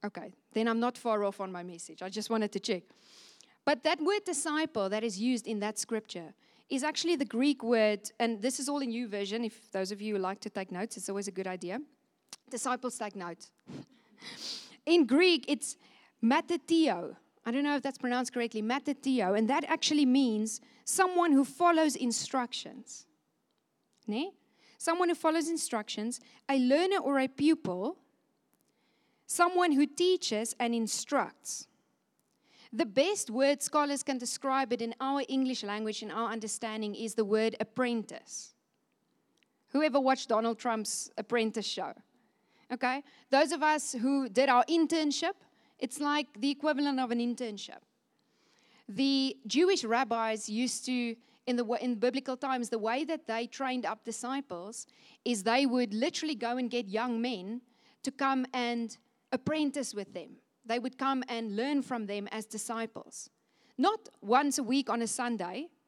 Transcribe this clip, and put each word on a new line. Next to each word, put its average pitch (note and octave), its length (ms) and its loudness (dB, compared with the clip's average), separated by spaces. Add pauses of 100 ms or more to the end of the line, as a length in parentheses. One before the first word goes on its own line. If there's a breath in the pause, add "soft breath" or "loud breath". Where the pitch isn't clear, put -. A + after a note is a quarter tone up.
Okay, F#3 300 -10 (200)
then A3 140 2
I'm A3+ 120 2
not A#3+ 180 0
far G#3+ 260 0
off G3 160 -2
on F#3+ 120 -6
my F3+ 120 -10
message. E3+ 380 -14
I F#3 80 -8
just G3+ 200 -6
wanted A3 220 2
to G3 80 -2
check. F#3 240 -2 (800 loud breath)
But D4 200 2
that D#4 180 2
word G4+ 240 2
disciple D#4 640 0
that G#3+ 140 -2
is G3+ 160 -2
used A#3+ 280 0
in G#3+ 120 -2
that G#3+ 200 -4
scripture G3+ 540 -6 (360 soft breath)
is C4+ 140 -2
actually D#4 320 0
the C#4 100 0
Greek B3+ 380 2
word, G#3+ 560 4
and A#3 220 0
this B3+ 180 -2
is C4 80 -6
all C#4+ 120 0
in C4+ 120 -2
YouVersion. G#3+ 540 -4
If - 260 -10
those F#3+ 200 -4
of G3+ 100 -10
you G#3+ 140 -2
who G3 40 0
like F#3+ 220 -2
to G#3 80 -10
take F#3+ 220 -8
notes, F#3+ 260 -6
it's F#3 120 -10
always G3 180 -4
a G3 40 -10
good F#3+ 160 -6
idea. F#3 320 -6 (680)
Disciples B3+ 480 -4
take G#3 180 -8
note. F3 340 -12 (180)
<laughs> - 1160 -16
In E4 200 6
Greek, D4+ 420 6
it's - 300 -4 (460 soft breath)
mateteo. D4 920 2 (300)
I A#3 60 -4
don't C4+ 120 0
know D4 120 2
if C4+ 60 0
that's C#4 160 -4
pronounced B3 360 -2
correctly, A#3 280 -2
mateteo, B3 760 0
and A3 120 4
that C#4 160 2
actually D#4 400 2
means A#3+ 560 2 (240 soft breath)
someone F4+ 460 2
who C#4 120 6
follows D#4+ 520 4
instructions. - 1080 -4 (1000)
Ne? C4+ 240 -2 (460 soft breath)
Someone E4+ 320 2
who E4+ 60 4
follows D#4+ 340 2
instructions, A#3 680 -4 (300 soft breath)
a C#4 80 4
learner D4+ 400 6
or C#4 220 2
a C4 80 2
pupil, C4+ 680 0 (1300)
someone F4 460 4
who C#4+ 140 6
teaches D4 760 0
and A#3 140 0
instructs. - 960 -4 (1080 soft breath)
The A3+ 120 0
best D4+ 440 0
word C4+ 320 2
scholars C#4+ 400 0
can C4+ 160 -4
describe C4+ 540 -2
it A#3+ 100 -2
in A3+ 180 -6
our C4+ 280 -2
English C4 360 -2
language, G#3+ 400 -6
in G#3 80 -10
our G#3+ 200 -4
understanding, G#3+ 640 -6
is A3 200 -8
the A3 100 2
word A3 340 2
apprentice. - 920 -4 (1160)
Whoever C#4+ 300 2
watched C4 300 0
Donald A3+ 280 2
Trump's A3 600 -4
Apprentice A3 480 0
show? E3+ 280 -6 (800 soft breath)
Okay? B3+ 320 -2 (260 soft breath)
Those C#4 220 6
of D#4+ 100 -2
us D4+ 320 2
who C4 360 0
did B3 180 4
our B3 220 6
internship, E4 640 2 (460 soft breath)
it's - 200 -6
like D4 280 0 (120)
the C4+ 100 0
equivalent C#4+ 500 0
of B3 120 -2
an A#3+ 80 0
internship. A#3 600 -6 (1080 soft breath)
The C4+ 480 2 (120)
Jewish F4+ 360 4
rabbis A3+ 640 0
used A3+ 380 -2
to, A#3+ 300 -2 (320 soft breath)
in B3 80 2
the A#3+ 100 0
wa-, A3+ 160 -2
in B3 140 0
biblical B3+ 420 -2
times, B3+ 320 -2
the A3+ 100 -2
way A3+ 240 0
that D#4 240 -6
they A3+ 200 -4
trained B3+ 380 -4
up A3 200 -6
disciples A#3 840 -8 (380 soft breath)
is A3+ 180 0
they A#3+ 220 4
would B3 280 2
literally D4+ 420 -2
go A#3+ 220 -4
and B3+ 120 -2
get A#3+ 180 -4
young A3+ 320 -2
men A3+ 420 -4 (420 soft breath)
to C4+ 80 -2
come C4+ 420 0
and A#3+ 440 -4 (340)
apprentice C#4+ 600 -2
with G3+ 200 -10
them. - 240 -14 (260)
They A3+ 140 -2
would B3 200 -6
come C4 300 0
and A3+ 280 -4
learn C#4 260 0
from A#3+ 240 -4
them G3+ 260 -6
as A3 140 -8
disciples. - 840 -8 (460 soft breath)
Not G4+ 320 0 (120)
once C4 380 2
a C#4+ 40 -2
week C4 260 0
on A#3 120 0
a A#3 60 -2
Sunday. A#3 640 -4 (180)